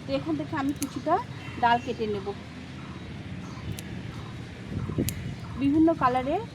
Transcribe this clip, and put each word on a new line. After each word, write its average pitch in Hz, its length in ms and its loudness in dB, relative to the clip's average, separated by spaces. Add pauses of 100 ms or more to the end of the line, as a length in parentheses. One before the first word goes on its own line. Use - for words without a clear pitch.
তো - 140 -8
এখান 311 220 0
থেকে 302 220 -4
আমি 277 100 2 (100)
কিছুটা - 320 0 (500)
ডাল 240 220 8
কেটে 226 280 -2
নেব, 196 140 -2 (3250)
বিভিন্ন 311 280 8 (120)
কালারের 262 400 4 (140)